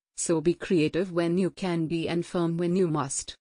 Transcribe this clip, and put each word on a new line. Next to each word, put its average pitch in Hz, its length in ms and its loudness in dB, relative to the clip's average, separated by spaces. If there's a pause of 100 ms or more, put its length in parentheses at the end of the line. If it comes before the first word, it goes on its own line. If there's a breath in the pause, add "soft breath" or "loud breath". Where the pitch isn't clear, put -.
(160)
so 165 240 0
be 165 140 4
creative 170 580 0
when 170 260 0
you 185 120 2
can 170 360 -2
be 165 220 -2
and 170 180 -2
firm 170 300 -2
when 175 220 0
you 185 100 4
must. 147 540 -4